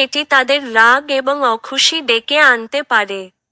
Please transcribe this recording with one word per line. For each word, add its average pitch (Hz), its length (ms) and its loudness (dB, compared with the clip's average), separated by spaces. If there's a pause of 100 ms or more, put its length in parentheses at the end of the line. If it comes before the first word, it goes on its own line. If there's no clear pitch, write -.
এটি 285 220 -4
তাদের 277 360 0 (120)
রাগ 233 380 4
এবং 269 320 -2
অখুশি 262 580 -2
ডেকে 233 360 -2 (140)
আনতে 233 320 -2
পারে। 202 380 -2 (300)